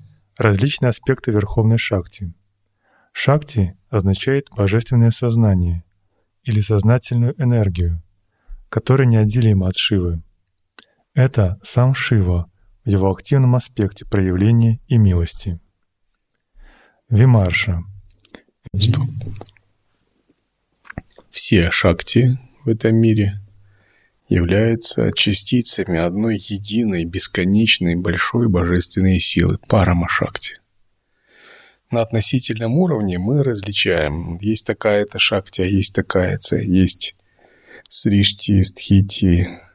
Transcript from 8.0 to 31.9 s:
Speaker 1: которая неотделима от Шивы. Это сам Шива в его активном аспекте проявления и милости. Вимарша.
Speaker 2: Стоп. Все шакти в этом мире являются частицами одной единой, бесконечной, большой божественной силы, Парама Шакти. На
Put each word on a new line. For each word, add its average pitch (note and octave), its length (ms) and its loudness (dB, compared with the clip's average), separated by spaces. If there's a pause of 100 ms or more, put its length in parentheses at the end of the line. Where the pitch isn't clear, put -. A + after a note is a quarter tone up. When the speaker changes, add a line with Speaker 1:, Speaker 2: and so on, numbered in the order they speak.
Speaker 1:
которая C3 380 2
неотделима G#2+ 600 2
от F#2 80 -6
Шивы. F2 440 -2 (920)
Это A2 480 2
сам B2+ 320 2
Шива F2+ 560 0 (340)
в - 40 -2
его G2 220 2
активном B2+ 440 2
аспекте - 500 -4
проявления G#2+ 840 2
и B2+ 100 2
милости. F2 600 0 (1500)
Вимарша. G#2 760 2 (920)
Speaker 2:
Стоп. - 320 0 (2250)
Все E2+ 400 2
шакти A#2 640 0 (260)
в A#2+ 60 -2
этом A2+ 260 0
мире G#2+ 460 2 (840)
являются G#2+ 880 0
частицами G2+ 840 -2
одной G2+ 400 -2
единой, G2+ 680 -4
бесконечной, F2+ 920 0
большой F2+ 520 -2
божественной F2+ 720 0
силы, F#2 380 0 (100)
Парама F2+ 400 2
Шакти. - 520 -6 (1300)
На A#2 120 0